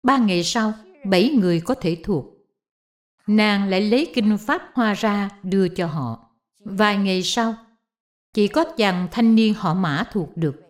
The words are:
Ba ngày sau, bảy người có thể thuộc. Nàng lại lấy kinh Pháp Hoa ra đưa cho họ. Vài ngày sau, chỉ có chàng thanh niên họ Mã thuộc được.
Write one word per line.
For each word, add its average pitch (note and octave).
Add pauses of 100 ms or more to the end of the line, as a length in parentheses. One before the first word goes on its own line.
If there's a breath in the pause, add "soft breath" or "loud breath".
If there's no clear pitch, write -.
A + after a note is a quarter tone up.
Ba C4
ngày F#3
sau, G#3+ (320)
bảy F#3+
người F3+
có B3
thể E3+
thuộc. F3 (1000)
Nàng G#3
lại F#3+
lấy A#3+
kinh G#3+
Pháp C#4+ (120)
Hoa A3
ra G3+ (140)
đưa F#3
cho F3
họ. C3 (240)
Vài G3+
ngày F#3+
sau, A3+ (800)
chỉ G#3
có D#4 (120)
chàng F3+
thanh A3+
niên A3
họ F3+
Mã F3
thuộc E3+
được. D3+